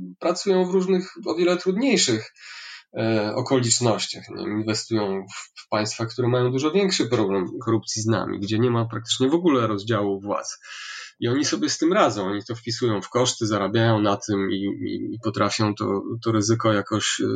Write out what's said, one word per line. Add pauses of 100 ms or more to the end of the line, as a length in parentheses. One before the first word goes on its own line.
(200)
pracują
w
różnych, (120)
o
wiele
trudniejszych, (640)
e,
okolicznościach.
Nie
wiem,
inwestują
w,
w
państwa,
które
mają
dużo
większy
problem (180)
korupcji
z
nami,
gdzie
nie
ma
praktycznie
w
ogóle
rozdziału
władz. (600)
I
oni
sobie
z
tym
radzą,
oni
to
wpisują
w
koszty,
zarabiają
na
tym
i,
i,
i
potrafią
to, (220)
to
ryzyko
jakoś, (140)